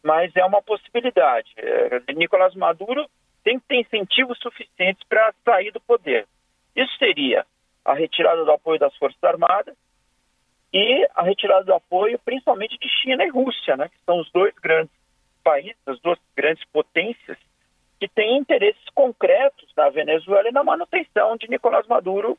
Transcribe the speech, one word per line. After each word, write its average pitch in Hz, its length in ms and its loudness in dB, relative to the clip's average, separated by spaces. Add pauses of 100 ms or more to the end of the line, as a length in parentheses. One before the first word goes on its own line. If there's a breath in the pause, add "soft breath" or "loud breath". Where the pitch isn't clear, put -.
mas 160 320 0
é 180 100 4
uma 196 160 2
possibilidade. 185 960 -2
É, 120 560 -4
Nicolás 180 420 2
Maduro 190 540 -4 (340)
tem 240 160 -2
que - 80 -16
ter 254 100 -2
incentivos 233 640 -2
suficientes - 680 -6
pra 220 260 2 (120)
sair 208 260 2
do - 80 -12
poder. 123 480 -2 (480)
Isso 262 220 -2
seria 151 480 0 (400)
a - 80 0
retirada 165 500 0
do 151 80 2
apoio 156 280 0
das 143 180 0
Forças - 260 -4
Armadas 175 520 0 (1000)
e 247 420 2
a - 80 0
retirada 190 400 2
do 185 100 0
apoio, 202 520 -2
principalmente 240 540 -4
de 262 100 -10
China 262 340 -2
e 330 60 -2
Rússia, 254 480 -2
né, 151 120 -4
que - 160 -20
são 175 140 0
os - 120 -10
dois 185 240 2
grandes 160 380 -2 (500)
países, 160 420 0
as 131 140 -8
duas 170 180 -2 (180)
grandes 151 360 -2
potências, - 680 -4 (640)
que 196 80 -6
têm 233 300 0
interesses 208 460 0 (120)
concretos 240 840 2
na 147 120 4
Venezuela 160 600 0
e - 20 -2
na 277 120 2
manutenção 330 720 -2
de 220 100 -14
Nicolás - 400 0
Maduro 202 520 -2